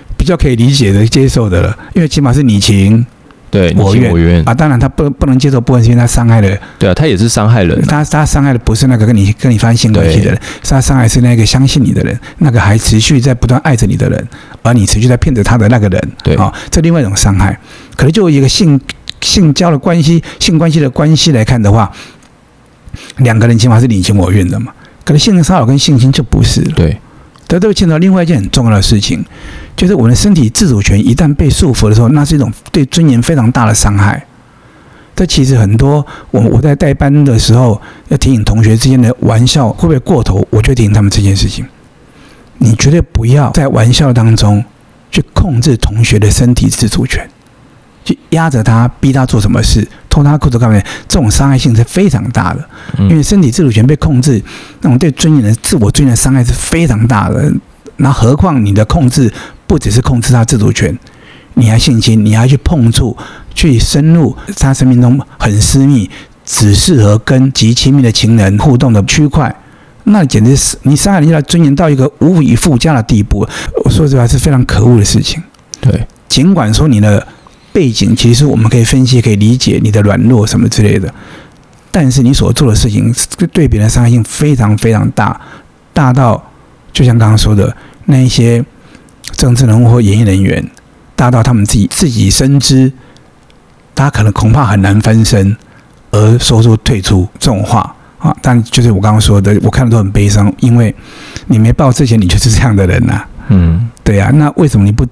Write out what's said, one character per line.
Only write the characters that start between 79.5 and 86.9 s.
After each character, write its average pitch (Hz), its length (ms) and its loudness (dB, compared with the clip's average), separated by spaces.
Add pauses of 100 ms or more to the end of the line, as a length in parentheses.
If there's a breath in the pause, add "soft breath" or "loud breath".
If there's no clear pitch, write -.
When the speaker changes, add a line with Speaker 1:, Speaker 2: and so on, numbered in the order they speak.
Speaker 1:
解 - 260 -2
你 110 80 0
的 104 120 0
软 101 220 0
弱 113 220 2
什 104 140 -2
么 - 80 0
之 110 140 -2
类 101 180 0
的， - 140 -8 (800 loud breath)
但 143 200 0
是 131 100 2
你 127 120 2
所 95 180 0
做 123 180 0
的 107 60 0
事 107 140 0
情 104 240 -2 (400)
对 165 140 0
别 120 120 -2
人 107 100 0
伤 123 140 0
害 117 60 2
性 120 160 2
非 151 280 -2
常 104 240 0
非 113 140 0
常 107 200 0
大， - 280 -6 (540 loud breath)
大 135 180 0
到 123 400 -2 (400)